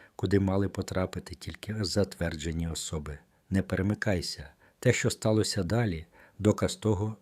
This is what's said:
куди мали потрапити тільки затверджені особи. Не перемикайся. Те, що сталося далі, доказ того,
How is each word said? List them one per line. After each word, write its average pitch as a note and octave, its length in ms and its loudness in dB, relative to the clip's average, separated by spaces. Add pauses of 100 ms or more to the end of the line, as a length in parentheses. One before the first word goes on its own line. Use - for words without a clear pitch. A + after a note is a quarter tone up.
(200)
куди G2 200 4
мали F#2+ 300 2
потрапити F#2 680 -4
тільки - 460 -10
затверджені E2+ 840 -2
особи. D2+ 520 -6 (300)
Не F#2 120 4
перемикайся. F#2+ 880 -2 (300)
Те, A#2+ 140 6
що - 160 0
сталося A2 540 2
далі, F#2 420 0 (340)
доказ G2+ 360 4
того, G#2+ 460 0